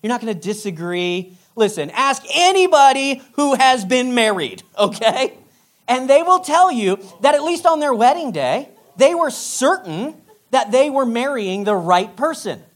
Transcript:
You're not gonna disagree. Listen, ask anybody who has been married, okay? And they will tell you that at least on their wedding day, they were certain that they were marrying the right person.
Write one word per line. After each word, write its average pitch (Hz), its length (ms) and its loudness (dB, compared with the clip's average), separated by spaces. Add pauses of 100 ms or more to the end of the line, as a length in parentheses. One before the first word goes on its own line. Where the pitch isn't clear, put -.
You're 220 80 -4
not 247 100 -2
gonna 220 140 -6
disagree. 180 1000 -6 (200)
Listen, 175 340 -2
ask 269 320 -2 (100)
anybody 285 880 4 (120)
who 285 220 0
has 254 300 2
been 247 300 -2
married, 196 480 -2 (160)
okay? 220 560 0 (540)
And 254 200 -2
they 285 140 6
will 359 160 4
tell 359 320 2
you 208 300 -2 (200)
that 285 140 4
at 285 80 0
least 339 240 -2
on 320 140 2
their 294 120 -2
wedding 254 380 0
day, 156 380 -4 (280)
they 294 200 4
were 320 140 0
certain 269 840 -4 (380)
that 240 180 0
they 269 200 2
were 269 140 0
marrying 233 600 -4
the 208 100 0
right 180 400 0
person. 226 480 -6 (140)